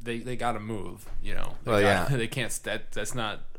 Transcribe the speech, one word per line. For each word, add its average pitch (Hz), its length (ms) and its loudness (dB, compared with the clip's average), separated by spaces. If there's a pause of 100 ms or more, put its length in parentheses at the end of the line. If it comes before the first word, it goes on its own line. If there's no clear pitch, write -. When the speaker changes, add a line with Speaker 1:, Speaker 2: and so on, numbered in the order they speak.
Speaker 1:
They, 117 180 -4
they 123 160 -6
gotta 117 240 0
move, 101 480 -6 (140)
you 92 140 2
know. 92 280 4
They 123 80 0
Speaker 2:
Well, 104 100 6
Speaker 1:
gotta, 101 300 4
Speaker 2:
yeah. 139 60 2
Speaker 1:
<laughs> - 0 -
they 113 100 0
can't, 117 240 -2 (120)
that, 107 280 -4
that's 107 240 -2
not, 110 260 -2 (180)